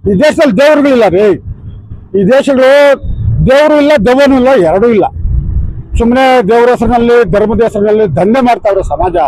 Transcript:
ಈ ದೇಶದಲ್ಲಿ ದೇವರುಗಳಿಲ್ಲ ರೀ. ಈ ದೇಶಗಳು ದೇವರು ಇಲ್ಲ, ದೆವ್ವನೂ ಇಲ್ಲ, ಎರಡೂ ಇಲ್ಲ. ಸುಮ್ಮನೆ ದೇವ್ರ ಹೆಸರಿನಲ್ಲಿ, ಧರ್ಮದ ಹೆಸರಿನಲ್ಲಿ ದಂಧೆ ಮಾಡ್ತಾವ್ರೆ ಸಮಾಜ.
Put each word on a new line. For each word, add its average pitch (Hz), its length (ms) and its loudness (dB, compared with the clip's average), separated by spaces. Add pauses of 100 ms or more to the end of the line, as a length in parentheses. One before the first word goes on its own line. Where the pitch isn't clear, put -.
(100)
ಈ 190 120 -2
ದೇಶದಲ್ಲಿ 294 380 0
ದೇವರುಗಳಿಲ್ಲ 277 480 2
ರೀ. 403 220 0 (880)
ಈ 202 40 0
ದೇಶಗಳು 269 800 2 (440)
ದೇವರು 302 340 2
ಇಲ್ಲ, 285 120 0 (140)
ದೆವ್ವನೂ 269 300 2
ಇಲ್ಲ, 247 120 2
ಎರಡೂ 196 400 2
ಇಲ್ಲ. 208 160 2 (960)
ಸುಮ್ಮನೆ 254 440 2
ದೇವ್ರ 233 280 0
ಹೆಸರಿನಲ್ಲಿ, 240 600 0
ಧರ್ಮದ 208 320 0
ಹೆಸರಿನಲ್ಲಿ 214 540 -2
ದಂಧೆ 214 240 0
ಮಾಡ್ತಾವ್ರೆ 220 420 -2
ಸಮಾಜ. 170 340 -4 (120)